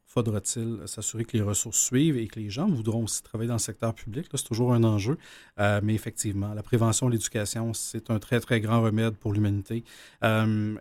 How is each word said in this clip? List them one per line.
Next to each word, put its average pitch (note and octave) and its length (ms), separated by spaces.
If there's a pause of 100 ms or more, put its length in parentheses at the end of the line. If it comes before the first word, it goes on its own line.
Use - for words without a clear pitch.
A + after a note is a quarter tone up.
faudra-t-il A2 800
s'assurer A2+ 380
que - 100
les G#2+ 80
ressources G#2 360
suivent C#3 400
et A2 100
que A2 100
les G#2 120
gens C#3 180
voudront A2+ 360
aussi - 180
travailler A#2 260
dans A#2+ 60
le A#2 40
secteur A2+ 360
public. G#2 360
Là, - 80
c'est - 80
toujours B2 280
un A#2 100
enjeu. A2 320 (420)
Euh, G#2 240
mais G#2+ 120
effectivement, G#2 580
la G#2 100
prévention, A2+ 460
l'éducation, A2+ 640
c'est - 380
un A2 80
très, A#2 220
très A2+ 200
grand A2+ 220
remède A2 340
pour G#2+ 160
l'humanité. G#2 520 (400)
Euh, G#2+ 560